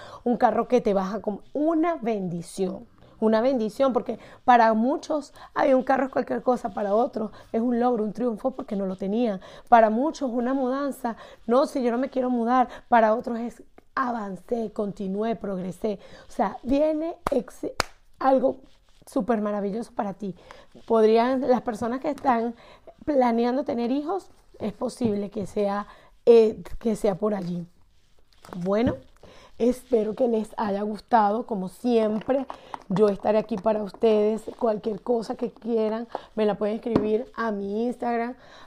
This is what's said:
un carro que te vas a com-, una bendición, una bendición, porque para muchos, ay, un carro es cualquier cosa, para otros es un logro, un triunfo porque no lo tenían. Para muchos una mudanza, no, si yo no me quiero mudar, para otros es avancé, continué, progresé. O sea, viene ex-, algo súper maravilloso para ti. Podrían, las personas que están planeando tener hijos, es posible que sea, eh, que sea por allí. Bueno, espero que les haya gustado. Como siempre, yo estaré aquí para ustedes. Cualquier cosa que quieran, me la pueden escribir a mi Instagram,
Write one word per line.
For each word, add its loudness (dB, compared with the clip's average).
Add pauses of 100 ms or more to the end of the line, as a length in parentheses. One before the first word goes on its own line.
(240)
un 2
carro 2
que 2
te 2
vas -2
a -8
com-, -6 (140)
una 2
bendición, -6 (320)
una 4
bendición, 0
porque -4 (260)
para 6
muchos, -2 (220)
ay, 4
un 6
carro 0
es -6
cualquier -4
cosa, 0
para -4
otros -2 (180)
es -2
un 0
logro, 0
un -4
triunfo -4
porque -8
no -2
lo -4
tenían. -2 (300)
Para 8
muchos -2
una -2
mudanza, -4 (300)
no, 4
si -2
yo 0
no 0
me -4
quiero -2
mudar, 2 (200)
para 6
otros -4
es -10 (320)
avancé, -4
continué, -4
progresé. -6 (300)
O -20
sea, -2
viene 0 (160)
ex-, -6 (460)
algo 2 (480)
súper -2
maravilloso -6
para -6
ti. -10 (500)
Podrían, 4
las 2
personas -4
que -4
están 0 (520)
planeando 2
tener -4
hijos, -4 (280)
es -6
posible -4
que -8
sea, -4 (400)
eh, 8 (160)
que -2
sea 0
por -2
allí. -6 (880)
Bueno, 0 (600)
espero 0
que 2
les -2
haya -2
gustado. 0
Como -6
siempre, 0 (440)
yo 4
estaré 0
aquí -2
para -2
ustedes. 2 (160)
Cualquier -2
cosa -2
que -6
quieran, -2 (280)
me 0
la 0
pueden -2
escribir -2
a -4
mi -4
Instagram, -4 (300)